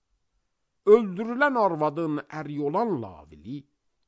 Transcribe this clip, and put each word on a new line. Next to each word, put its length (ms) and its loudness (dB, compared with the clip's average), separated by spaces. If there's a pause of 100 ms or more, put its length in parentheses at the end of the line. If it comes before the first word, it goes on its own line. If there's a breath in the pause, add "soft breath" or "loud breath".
(880)
Öldürülən 720 4
arvadın 600 0
əri 420 -10
olan 420 -2
Lavili 640 -16 (400)